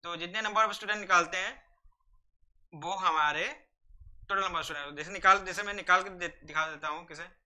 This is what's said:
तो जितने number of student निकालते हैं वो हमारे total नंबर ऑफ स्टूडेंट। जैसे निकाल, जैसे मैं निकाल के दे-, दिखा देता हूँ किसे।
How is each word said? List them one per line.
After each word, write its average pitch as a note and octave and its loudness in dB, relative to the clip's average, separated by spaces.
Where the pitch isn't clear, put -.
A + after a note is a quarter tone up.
तो F3 -8
जितने F3 -6
number G#3+ 4
of G3+ 0
student G#3 -4
निकालते F#3 4
हैं G#3 -6
वो E3 -6
हमारे D#3 2
total G3 0
नंबर F3+ -2
ऑफ D3+ -6
स्टूडेंट। D3 -8
जैसे D#3 -8
निकाल, G3 6
जैसे F#3 -6
मैं G3+ -6
निकाल F#3+ 4
के G3+ -8
दे-, F3 -8
दिखा D3+ -2
देता D#3 -8
हूँ D#3+ -8
किसे। D#3+ -14